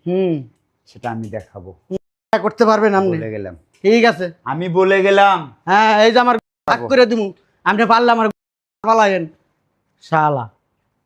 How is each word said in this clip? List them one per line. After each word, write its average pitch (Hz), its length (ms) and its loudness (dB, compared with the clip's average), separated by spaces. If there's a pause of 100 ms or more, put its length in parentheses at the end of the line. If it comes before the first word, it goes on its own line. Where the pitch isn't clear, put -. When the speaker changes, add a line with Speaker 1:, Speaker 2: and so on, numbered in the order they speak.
Speaker 1:
হুম। 175 400 -4 (380)
Speaker 2:
সেটা 117 260 -12
আমি 113 180 -10
দেখাবো। 95 440 -14 (680)
Speaker 1:
করতে 208 240 -2
পারবেন 214 300 2
আপনি? 190 220 0
Speaker 2:
বলে 113 140 -10
গেলাম। 98 240 -10 (260)
Speaker 1:
ঠিক 226 240 2
আছে। 180 260 -2 (120)
Speaker 2:
আমি 160 260 -8
বলে 190 320 2
গেলাম। 196 520 2 (120)
Speaker 1:
হ্যাঁ, 214 400 2
এই 233 60 4
যে 233 80 2
আমার 247 180 2
ভাগ - 400 -6
Speaker 2:
যাবো। 240 100 -10
Speaker 1:
করে 247 180 4
দিমু। 214 280 -4 (300)
আপনি 196 220 0
পারলে 233 260 2
আমার 226 180 0 (580)
পালায়েন। 202 400 0 (760)
শালা। 147 480 -2 (560)